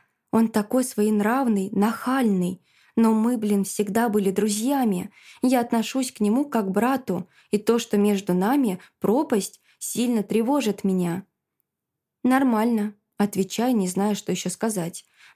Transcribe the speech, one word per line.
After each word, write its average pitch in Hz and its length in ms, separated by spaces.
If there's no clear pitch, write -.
он 226 180
такой 220 360
своенравный, 214 880
нахальный!» 208 880
Но 226 160
мы, 226 260
блин, 208 260
всегда 208 440
были 202 220
друзьями. 208 800
Я 254 180
отношусь 233 520
к - 80
нему 214 240
как 233 220
к 190 40
брату, 208 580
и 202 80
то, 226 200
что 226 180
между 202 380
нами 208 440
пропасть, 240 600
сильно 233 440
тревожит 220 600
меня. 185 400
«Нормально», 233 720
отвечаю, 208 600
не 190 120
зная, 196 260
что 190 180
еще 185 160
сказать. 185 560